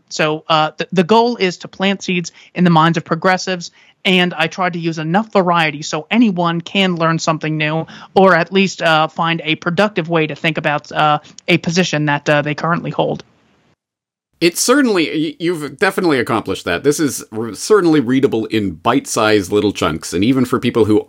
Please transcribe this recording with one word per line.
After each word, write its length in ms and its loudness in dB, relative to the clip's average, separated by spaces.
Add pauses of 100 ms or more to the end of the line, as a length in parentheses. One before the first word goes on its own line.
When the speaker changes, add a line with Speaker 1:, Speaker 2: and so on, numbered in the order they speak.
Speaker 1:
So, 380 -2
uh, 240 2
th-, 200 -8
the 120 2
goal 320 2
is 220 -2
to 100 -16
plant 340 -4
seeds 300 -6 (240)
in 80 0
the 60 6
minds 280 4
of 60 -4
progressives, 680 -2 (340)
and 280 2
I 140 -2
try 220 -4
to 100 -6
use 200 -4
enough 340 -2
variety 480 2
so 280 -8
anyone 520 2
can 340 0
learn 240 0
something 380 -2
new, 280 -2 (300)
or 220 6
at 160 -2
least, 280 0
uh, 280 2
find 340 -4
a 120 -2
productive 520 -2
way 200 0
to 80 -8
think 220 -2
about, 360 -4
uh, 260 2 (300)
a 80 4
position 480 0
that, 240 -2
uh, 120 2
they 140 -4
currently 360 -4
hold. 340 -4 (1160)
Speaker 2:
It's 220 0
certainly, 480 2
y-, 300 -4
you've 380 -6
definitely 420 0
accomplished 440 -4
that. 220 -2
This 160 2
is 320 -2
r-, 200 -8
certainly 460 2
readable 460 0
in 300 -2
bite-sized 760 0
little 220 2
chunks, 400 -4
and 100 0
even 220 2
for 120 0
people 280 2
who 240 2